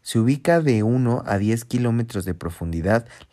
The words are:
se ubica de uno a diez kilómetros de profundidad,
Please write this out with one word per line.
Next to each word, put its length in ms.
se 180
ubica 400
de 240
uno 420
a 120
diez 260
kilómetros 600
de 80
profundidad, 720